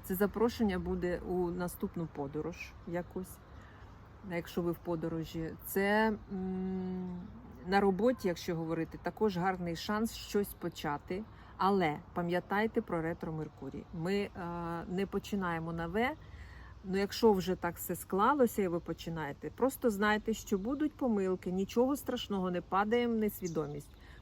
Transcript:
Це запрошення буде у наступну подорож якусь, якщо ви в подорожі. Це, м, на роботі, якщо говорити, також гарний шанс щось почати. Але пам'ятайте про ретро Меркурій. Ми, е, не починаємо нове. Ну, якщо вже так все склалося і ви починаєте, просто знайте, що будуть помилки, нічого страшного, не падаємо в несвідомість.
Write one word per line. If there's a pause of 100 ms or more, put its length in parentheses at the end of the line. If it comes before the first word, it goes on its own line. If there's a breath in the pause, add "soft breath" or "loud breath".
Це
запрошення
буде
у
наступну
подорож (140)
якусь, (920 loud breath)
якщо
ви
в
подорожі. (160)
Це, (200)
м, (460)
на
роботі,
якщо
говорити,
також
гарний
шанс
щось
почати. (320 loud breath)
Але (160)
пам'ятайте
про
ретро
Меркурій. (100)
Ми,
е, (580)
не
починаємо
нове. (720 loud breath)
Ну,
якщо
вже
так
все
склалося
і
ви
починаєте,
просто
знайте,
що
будуть
помилки,
нічого
страшного,
не
падаємо
в
несвідомість. (340 loud breath)